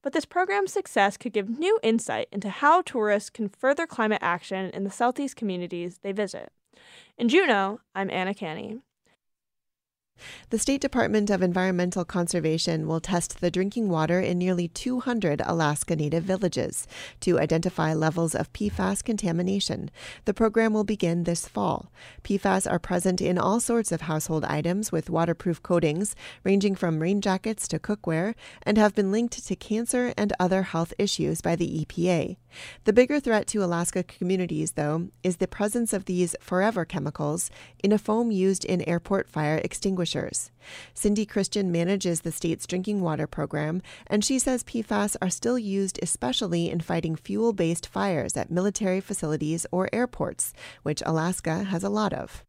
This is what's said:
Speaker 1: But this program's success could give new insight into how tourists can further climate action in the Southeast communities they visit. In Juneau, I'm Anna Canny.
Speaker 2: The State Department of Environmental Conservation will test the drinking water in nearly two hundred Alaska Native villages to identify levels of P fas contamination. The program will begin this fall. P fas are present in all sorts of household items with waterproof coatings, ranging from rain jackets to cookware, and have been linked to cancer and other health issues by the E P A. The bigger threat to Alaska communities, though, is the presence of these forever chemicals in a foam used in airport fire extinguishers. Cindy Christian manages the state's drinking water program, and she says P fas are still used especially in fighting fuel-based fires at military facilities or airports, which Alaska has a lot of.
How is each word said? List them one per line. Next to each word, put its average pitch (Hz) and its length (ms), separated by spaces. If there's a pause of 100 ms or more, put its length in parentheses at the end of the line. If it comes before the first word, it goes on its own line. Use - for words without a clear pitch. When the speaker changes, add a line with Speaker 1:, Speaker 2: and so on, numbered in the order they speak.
Speaker 1:
But 277 100
this 311 120
program's 381 480
success 202 440
could - 160
give 214 260
new 392 240
insight 220 500
into 202 160
how 285 340
tourists 214 480
can 214 180
further 277 380
climate 214 360
action 185 480
in 196 140
the 202 60
Southeast 254 460
communities 180 680
they 196 100
visit. 196 380 (680)
In 240 120
Juneau, 220 520 (140)
I'm 190 160
Anna 185 240
Canny. 208 460 (1700)
Speaker 2:
The 226 80
State 269 240
Department 214 480
of 190 100
Environmental 180 640
Conservation 165 840
will 160 140
test - 400
the 175 100
drinking 196 380
water 165 320
in 180 160
nearly 175 320
two 247 320
hundred 202 460
Alaska 160 500
Native 156 280
villages 185 640 (340)
to 170 200
identify 160 540
levels 160 400
of - 180
P 208 160
fas 196 320
contamination. 190 880 (360)
The 202 80
program 226 400
will 214 100
begin 175 400
this 170 240
fall. - 420 (320)
P 196 140
fas 190 300
are 175 120
present 180 440
in 180 160
all 208 220
sorts 233 320
of 160 100
household 156 420
items 170 480
with 160 160
waterproof 170 540
coatings, 170 520 (300)
ranging 196 300
from 165 260
rain 196 220
jackets 208 460
to 160 100
cookware, 190 560 (300)
and 208 120
have 214 180
been 196 160
linked 233 360
to 185 100
cancer 240 640
and 208 200
other 185 260
health 170 340
issues 165 420
by 170 160
the 160 240
E 156 60
P 175 240
A. 175 260 (480)
The 214 80
bigger 254 280
threat 220 280
to 202 160
Alaska 175 380
communities, 175 680
though, 156 360 (140)
is 180 160
the 185 100
presence 214 460
of 196 100
these 180 360
forever 185 440
chemicals 147 640 (340)
in 196 80
a 214 60
foam 226 340
used 190 360
in 180 200
airport 175 400
fire 151 380
extinguishers. 185 440 (840)
Cindy 208 300
Christian 196 480
manages 170 480
the 165 120
state's - 340
drinking 190 340
water 156 260
program, 156 560 (240)
and 208 180
she 262 140
says 254 240
P 226 200
fas 208 400
are 190 80
still 247 280
used 196 440
especially 175 680
in 175 100
fighting 165 360
fuel-based 196 720
fires 190 500
at - 140
military 190 500
facilities 160 720
or 185 220
airports, - 600 (300)
which 151 240
Alaska 165 580
has 190 200
a 196 40
lot 208 240
of. - 360